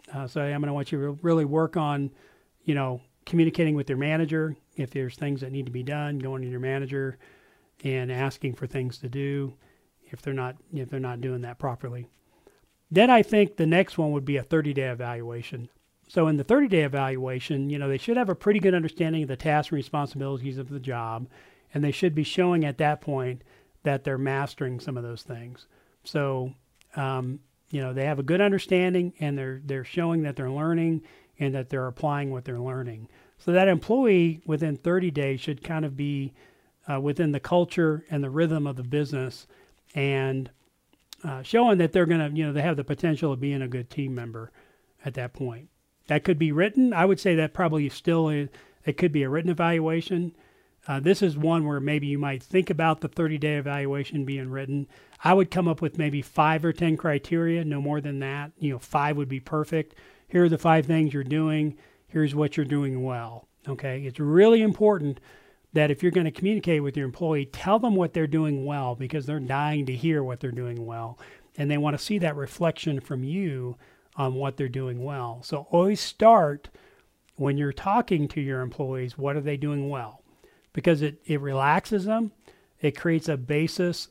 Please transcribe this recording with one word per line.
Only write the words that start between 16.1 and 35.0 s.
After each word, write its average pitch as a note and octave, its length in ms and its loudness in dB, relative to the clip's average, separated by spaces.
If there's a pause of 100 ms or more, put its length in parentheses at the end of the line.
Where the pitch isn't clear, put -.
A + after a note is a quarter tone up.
in D3+ 80 4
the C#3 80 0
thirty-day G#3+ 380 4
evaluation, C3+ 840 -2
you D3 80 -4
know, C#3 120 -2
they C3+ 80 0
should A#3 180 -2
have B3 140 0
a F3+ 60 -2
pretty G#3 260 2
good F#3 120 6
understanding D#3+ 500 0
of C3+ 40 -4
the C3+ 80 -6
tasks D3+ 360 0
and D#3+ 40 0
responsibilities C#3 840 -4
of C3 120 -10
the C#3+ 100 -10
job, A#2+ 480 -6 (460)
and D3 100 0
they D3 80 2
should E3 240 0
be D3+ 80 0
showing F3 400 2
at C#3+ 140 -4
that D3+ 240 0
point C3 420 -4 (400)
that C#3 220 -2
they're C3+ 120 -2
mastering C3+ 640 -4
some C3 160 -8
of A#2+ 80 -8
those A#2 200 -12
things. A#2+ 440 -16 (380)
So, C3+ 480 -2 (420)
um, C3 460 -4 (300)
you C#3+ 100 -4
know, B2+ 100 -6
they C3+ 140 -2
have D3 140 -2
a C#3 40 -4
good E3 160 2
understanding, F#3 800 2
and C#3+ 180 -2
they're, C3 280 -8
they're C3+ 180 -4
showing E3 380 0
that C#3+ 160 -4
they're C3 120 -4
learning D#3+ 520 0 (380)
and C#3 140 -2
that C3 160 -6
they're C3 180 -4
applying C#3+ 440 -4
what B2+ 140 -8
they're B2 120 -8
learning. A#2+ 520 -8 (280)
So - 140 -4
that F#3 160 6
employee F3+ 800 4
within D#3 320 0
thirty F3+ 340 0